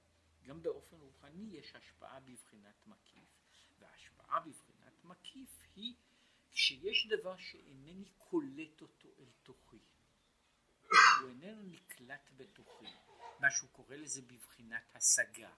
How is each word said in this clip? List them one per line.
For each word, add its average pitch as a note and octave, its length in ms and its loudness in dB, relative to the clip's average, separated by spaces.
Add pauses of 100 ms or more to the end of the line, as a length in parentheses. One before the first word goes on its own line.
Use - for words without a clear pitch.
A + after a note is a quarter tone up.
(420)
גם D#3 200 -18
באופן D3+ 340 -8
רוחני D#3 600 -18
יש - 200 -20
השפעה B2 440 -20
בבחינת A2 680 -20
מקיף, - 420 -20 (500)
וההשפעה - 640 -4
בבחינת - 640 -14
מקיף - 720 -18
היא A3+ 200 -10 (580)
שיש - 540 0
דבר F#3 300 -4
שאינני E3 720 -18 (100)
קולט D#3 640 -4
אותו - 280 -20 (100)
אל C3 120 -20 (120)
תוכי, - 360 -20 (1120)
הוא - 380 10
איננו G#3+ 340 -14
נקלט C#3+ 720 -16
בתוכי, - 500 -20 (540)
מה C#3 100 6
שהוא - 200 -2
קורא C3 260 -18
לזה C3+ 260 -10
בבחינת A#2+ 600 -14 (120)
השגה. A2+ 640 2